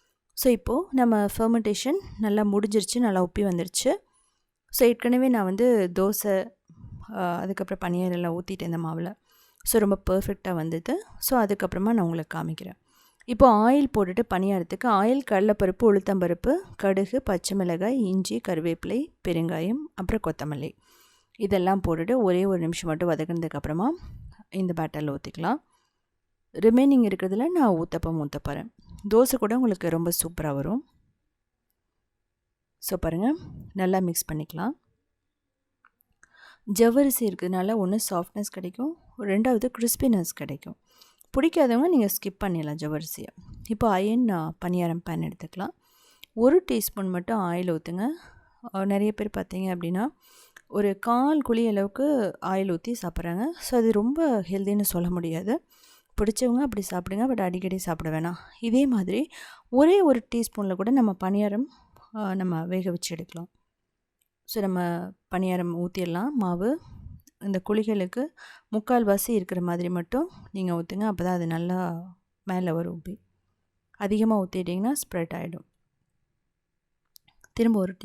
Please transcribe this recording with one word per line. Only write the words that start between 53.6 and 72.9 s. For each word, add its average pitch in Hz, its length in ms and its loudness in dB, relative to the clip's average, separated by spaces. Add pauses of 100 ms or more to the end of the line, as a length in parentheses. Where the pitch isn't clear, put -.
அது 220 120 4
ரொம்ப 247 480 2
ஹெல்தின்னு 196 400 -2
சொல்ல 180 300 0
முடியாது. 180 540 -4 (560)
பிடிச்சவங்க 233 360 2
அப்படி 220 340 -2
சாப்பிடுங்க, 185 320 -4
but 254 180 0
அடிக்கடி 185 380 -2
சாப்பிட 160 420 -4
வேணாம். 170 160 -4 (240)
இதே 233 260 4
மாதிரி 214 420 0 (400)
ஒரே 320 320 6
ஒரு 262 340 4
டீஸ்பூன்ல 208 400 -2
கூட 196 160 -2
நம்ம 226 340 4
பணியாரம், 202 400 0 (500)
ஆ, 202 200 -4
நம்ம 180 300 -2
வேக 185 260 -4
வச்சு 175 240 -6
எடுக்கலாம். 170 360 -14 (920)
So, - 180 -6
நம்ம 180 480 -2 (260)
பணியாரம் 180 420 -2
ஊத்திடலாம். 175 500 -4
மாவு 214 520 -2 (580)
இந்த 190 320 -4
குழிகளுக்கு 214 560 -2 (440)
முக்கால்வாசி 214 600 2
இருக்கிற 185 300 -2
மாதிரி 175 300 -2
மட்டும் 240 400 -2 (200)
நீங்க 180 320 -4
ஊத்துங்க. 175 140 -8
அப்பதான் 196 300 -2
அது 175 200 -2
நல்லா 170 560 -4 (420)
மேல 180 300 -2
வரும் 170 340 -6